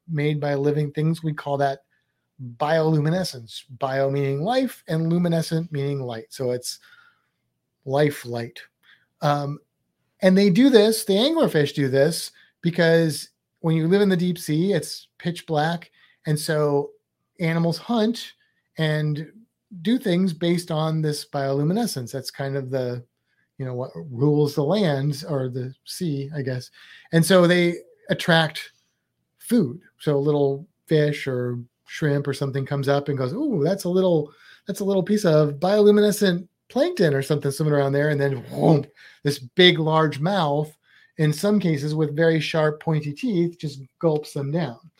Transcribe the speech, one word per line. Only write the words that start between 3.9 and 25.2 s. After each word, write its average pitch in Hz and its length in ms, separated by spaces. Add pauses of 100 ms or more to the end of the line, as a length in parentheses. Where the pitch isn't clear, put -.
meaning 139 320
life, 247 460
and 165 220
luminescent 165 640
meaning 139 280
light. 117 300
So 123 220
it's - 280 (1080)
life 143 400
light. 120 340 (640)
Um, 147 380 (640)
and 190 160
they 202 120
do 233 200
this, 220 360
the 196 80
anglerfish 208 600
do 139 140
this, 139 440 (300)
because 165 680 (320)
when 160 140
you 160 120
live 196 140
in 202 80
the 185 80
deep 175 200
sea, 170 360
it's - 340 (100)
pitch 170 280
black. 165 460 (340)
And 151 140
so 147 520 (480)
animals 165 380
hunt 233 560 (440)
and 151 540 (500)
do 220 160
things 190 360
based 175 380
on 160 300
this 151 240
bioluminescence. 143 840
That's 131 200
kind 139 240
of 131 140
the, 123 340 (540)
you 131 80
know, 127 80
what 123 180 (180)
rules 143 460
the 151 80
land 147 640